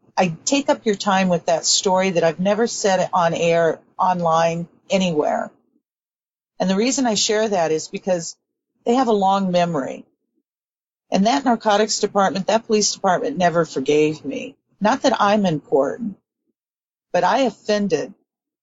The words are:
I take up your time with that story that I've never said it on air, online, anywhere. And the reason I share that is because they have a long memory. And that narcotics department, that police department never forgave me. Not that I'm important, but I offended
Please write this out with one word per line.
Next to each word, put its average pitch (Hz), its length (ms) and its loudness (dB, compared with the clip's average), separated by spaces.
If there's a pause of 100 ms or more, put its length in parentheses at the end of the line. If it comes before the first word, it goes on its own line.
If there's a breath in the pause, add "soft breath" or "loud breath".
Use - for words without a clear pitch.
(180)
I 180 260 0
take 277 260 0
up - 160 -2
your 208 100 0
time 190 340 0
with 170 160 0
that 165 200 0
story 185 460 2
that 170 120 0
I've 165 160 0
never 208 280 0
said 190 320 0
it 165 140 -2
on 170 200 2
air, 165 460 0 (180)
online, 170 680 0 (220)
anywhere. 180 640 -2 (1080)
And 185 100 -2
the 190 60 0
reason 247 300 0
I 226 80 0
share 214 340 0
that 175 240 0
is 156 160 -2
because 180 480 -6 (500)
they 240 100 2
have 254 120 2
a 233 60 2
long 196 380 2
memory. 170 540 -2 (1080)
And 196 160 2
that 277 180 0
narcotics 220 540 0
department, 196 480 0
that 220 200 0
police 214 260 0
department 175 440 -2
never 170 280 2
forgave 151 580 0
me. - 340 -10 (220)
Not 233 240 0
that - 160 2
I'm 202 260 2
important, 156 720 -2 (960)
but 175 100 2
I 196 180 2
offended 208 720 -2 (500)